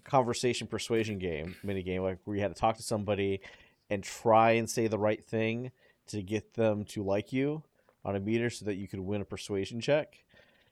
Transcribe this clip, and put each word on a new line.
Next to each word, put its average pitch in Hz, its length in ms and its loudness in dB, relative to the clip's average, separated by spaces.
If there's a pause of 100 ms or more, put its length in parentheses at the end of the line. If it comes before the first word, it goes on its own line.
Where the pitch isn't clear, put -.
conversation 120 640 2
persuasion 110 500 -2
game, 87 460 -4
mini 98 180 -4
game, 92 220 -2
like, 95 220 -2
where 104 120 -4
you 101 60 0
had 90 100 -2
to - 80 -12
talk 113 160 2
to - 60 -14
somebody 98 580 0 (480)
and 101 140 -2
try 113 480 6
and 113 180 2
say 113 180 0
the 107 120 0
right 107 260 0
thing 113 460 -2 (360)
to 104 140 -6
get 104 320 -4
them 107 320 2
to - 180 -6
like 98 300 0
you 147 300 0 (400)
on 101 120 -2
a 101 40 0
meter 113 300 0
so - 160 -10
that 104 100 -2
you 98 120 -8
could 98 120 -10
win 101 220 -4
a 95 40 -6
persuasion 101 560 -4
check. - 420 0 (480)